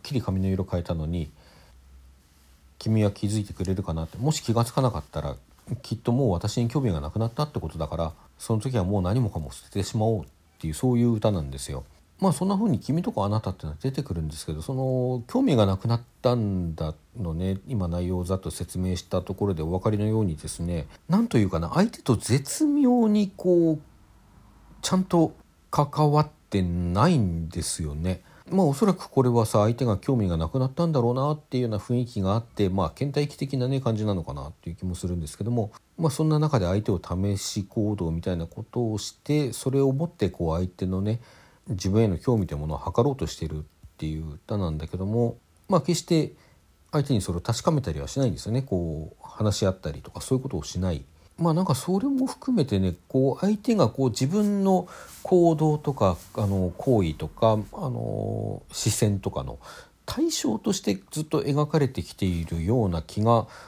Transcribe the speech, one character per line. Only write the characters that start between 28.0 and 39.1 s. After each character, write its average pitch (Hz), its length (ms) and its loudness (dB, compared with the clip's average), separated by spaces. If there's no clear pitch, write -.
ま 190 140 4
あ、 - 20 6
お 139 80 4
そ 175 100 2
ら 196 80 6
く - 160 -4
こ 135 140 4
れ 123 60 6
は 117 180 4
さ、 110 140 4
相 110 160 4
手 135 80 -2
が 107 120 2
興 131 200 0
味 104 120 2
が 85 80 0
な 82 120 0
く 135 100 -2
な 131 80 2
っ 131 60 -4
た 170 140 0
ん 165 60 2
だ 139 80 4
ろ 117 120 2
う - 20 2
な 135 160 0
っ 151 100 -4
て - 160 -6
い 123 40 2
う - 20 2
よ 120 60 0
う - 20 -2
な 107 80 -2
雰 123 180 -2
囲 123 80 2
気 113 160 -6
が 95 140 2
あ 113 40 2
っ 117 60 -2
て、 - 240 0
ま 92 180 2
あ、 80 40 -2
倦 139 220 -4
怠 147 160 0
期 - 100 -12
的 139 180 -4
な 123 120 0
ね、 135 120 0
感 113 160 -2
じ 107 80 -2
な 104 100 0
の 85 100 -4
か 71 100 -10
な 69 140 -10
っ 80 40 -14
て - 160 -14
い 85 60 -8
う - 20 -14
気 - 80 -12
も 90 120 -4
す - 100 -8
る 90 80 -2
ん 87 60 -4
で 78 80 -6
す - 100 -16
け 104 60 -4
ど 117 80 -2
も、 113 180 -2
ま 160 120 0
あ、 - 20 2
そ - 140 -2
ん 156 40 2
な 151 120 4
中 147 180 2
で 90 80 2
相 98 160 2
手 - 80 -2
を 90 100 0
試 98 380 -2
し - 260 -6
行 107 300 -2
動 90 160 -2
み 82 100 -2
た 95 120 -4
い 87 40 -2
な 82 100 -4
こ 107 180 -12
と 117 280 -4
を 104 60 -4
し - 180 -10